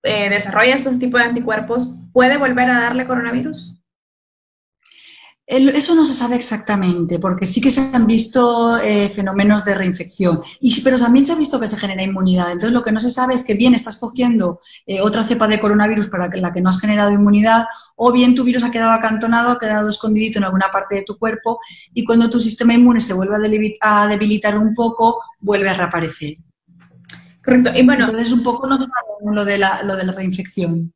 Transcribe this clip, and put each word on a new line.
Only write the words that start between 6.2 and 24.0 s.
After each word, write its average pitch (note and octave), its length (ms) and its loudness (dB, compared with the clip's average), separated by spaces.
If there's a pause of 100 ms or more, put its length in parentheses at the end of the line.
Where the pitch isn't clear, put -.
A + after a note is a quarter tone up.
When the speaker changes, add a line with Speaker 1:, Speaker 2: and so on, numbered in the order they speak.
Speaker 2:
exactamente, F#3 840 -2
porque F#3 300 -2
sí - 120 0
que C4+ 120 2
se C4+ 200 0
han A#3 140 4
visto, A#3 720 2
eh, G#3 320 0
fenómenos G3+ 560 0
de G3+ 80 0
reinfección, F3 680 -2 (200)
y C4 80 2
sí, - 140 2
pero C4 160 4
también B3 260 4
se D4+ 60 -2
ha E4+ 40 0
visto C#4+ 240 -2
que A3+ 80 -4
se - 80 -4
genera F#3+ 280 -6
inmunidad. F#3 480 0
Entonces, F3 200 -2
lo A#3+ 120 0
que A3 80 -2
no G#3+ 80 0
se A#3+ 100 -2
sabe B3+ 240 -2
es B3 100 -2
que G#3 120 -2
bien A#3+ 180 4
estás A3+ 240 -4
cogiendo, A#3 600 -2 (260)
eh, F#3+ 160 -6
otra G#3+ 220 0
cepa A3+ 240 0
de G#3+ 120 0
coronavirus G#3 480 0
para F3+ 220 -6
que, F3+ 80 -10
la F3 160 -4
que F3+ 80 -4
no F#3 80 2
has F#3 100 0
generado G#3 300 0
inmunidad, G#3 560 4 (300)
o A#3+ 160 2
bien B3 240 4
tu C4 80 0
virus A#3+ 200 0
ha A#3 60 -2
quedado A3+ 220 0
acantonado, A3+ 580 0
ha B3 80 0
quedado G#3+ 320 -2
escondidito G#3+ 480 -2
en G3+ 80 0
alguna F#3+ 240 -2
parte G3 240 -4
de G3 80 -4
tu G3+ 160 -12
cuerpo, A3+ 420 -6 (360)
y A3+ 100 -4
cuando A#3 240 4
tu A#3+ 100 0
sistema A#3 360 2
inmune A#3+ 260 6
se F#3+ 140 -4
vuelve G3 220 -2
a - 20 -2
delevi-, G#3+ 420 -2
a G#3 240 4